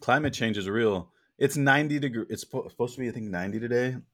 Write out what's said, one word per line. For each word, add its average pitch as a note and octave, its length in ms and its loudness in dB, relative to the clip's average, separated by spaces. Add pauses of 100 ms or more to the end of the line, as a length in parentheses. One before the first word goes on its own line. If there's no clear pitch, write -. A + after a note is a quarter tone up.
Climate C#3 320 2
change A2+ 240 0
is G2 120 -4
real. G2+ 420 2 (280)
It's C#3+ 180 2
ninety C#3+ 420 4
deg-, A#2 320 -4
it's - 140 -8
po-, B2 240 -8
supposed A#2+ 260 -4
to C3+ 60 -12
be, B2 80 -4
I - 40 -4
think, A2+ 140 -8
ninety G2 320 -4
today. A#2+ 380 0 (180)